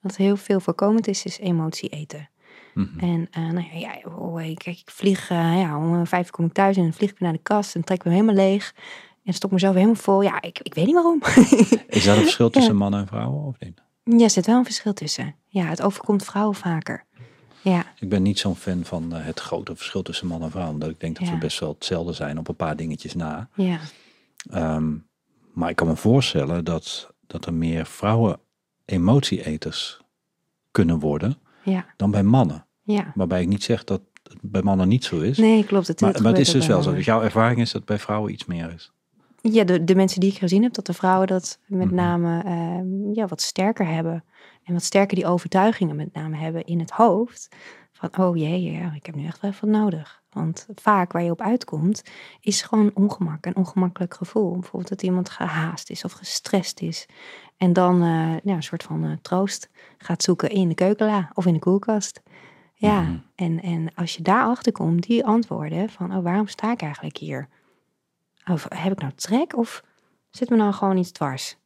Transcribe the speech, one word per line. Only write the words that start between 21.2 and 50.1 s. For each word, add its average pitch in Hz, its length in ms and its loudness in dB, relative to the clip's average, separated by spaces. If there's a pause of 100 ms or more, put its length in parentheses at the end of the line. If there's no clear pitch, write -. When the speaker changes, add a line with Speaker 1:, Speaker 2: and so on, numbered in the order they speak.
Speaker 1:
Ja. 170 60 -4
Speaker 2:
we 82 60 -2
best - 200 -6
wel - 140 -6
hetzelfde 85 400 -6
zijn 76 240 -6
op 80 100 -8
een 80 80 -8
paar 78 200 -4
dingetjes 78 400 -10
na. 80 380 -8
Speaker 1:
Ja. 180 260 -2 (680)
Speaker 2:
Ehm, 78 440 -2 (600)
maar 85 160 -2
ik 80 60 -6
kan 85 120 0
me 80 80 0
voorstellen 85 680 2
dat, - 480 -6 (140)
dat - 180 -12
er 85 80 -6
meer 82 320 -2
vrouwen 107 540 0 (460)
emotieeters 92 1160 0 (680)
kunnen 82 280 4
worden 76 380 -2 (260)
Speaker 1:
Ja. 190 220 -2 (120)
Speaker 2:
dan 101 140 2
bij 98 120 2
mannen. 110 420 4 (180)
Speaker 1:
Ja. 208 320 -2
Speaker 2:
Waarbij 90 260 0
ik 87 60 0
niet 101 160 0
zeg 117 200 -2
dat 95 180 -4 (220)
het - 180 -20
bij 101 200 -2
mannen 92 260 2
niet 123 180 4
zo 85 140 -4
is. 107 180 0
Speaker 1:
Nee, 220 280 6
klopt. 196 220 0
Het, - 140 -2
Speaker 2:
Maar, - 120 6
Speaker 1:
het - 80 -2
Speaker 2:
maar 220 120 6
het 185 80 6
Speaker 1:
gebeurt 131 60 4
Speaker 2:
is - 20 2
Speaker 1:
ook 170 60 0
Speaker 2:
dus 131 100 4
Speaker 1:
bij 113 100 4
Speaker 2:
wel 87 80 4
zo. - 80 2
Speaker 1:
mannen. - 140 -2
Speaker 2:
Dus - 0 -
jouw 113 180 4
ervaring 113 380 2
is 113 100 0
dat - 140 -8
bij 104 140 -2
vrouwen 104 340 -4
iets - 120 -12
meer 85 280 -8
is? - 180 -20 (500)
Speaker 1:
Ja, 220 220 4
de, 180 200 4
de 190 120 4
mensen 190 240 4
die 196 120 4
ik 196 60 -10
gezien 190 260 2
heb, 247 100 0
dat - 120 -8
de 175 80 -6
vrouwen 185 340 2
dat 185 400 -4
met 185 180 -2
Speaker 2:
Mhm. 180 100 0
Speaker 1:
name, 175 480 0
ehm, 185 720 -4
ja, 214 140 -2
wat 160 140 -8
sterker 196 460 -2
hebben. 165 360 -4 (400)
En 175 100 -6
wat 175 100 -2
sterker 196 320 -2
die 185 100 -2
overtuigingen 180 720 0
met 151 180 -10
name 156 240 -8
hebben 160 280 -8
in 170 140 -2
het 165 120 -6
hoofd. 220 560 2 (440)
Van, - 260 -8
oh 180 200 2
jee, 160 240 -2 (100)
ja, 165 240 -6
ik 143 100 -16
heb 156 100 -14
nu 143 100 -8
echt 170 160 -10
wel 202 100 -4
even 208 200 -2
wat 214 80 4
nodig. 170 500 -4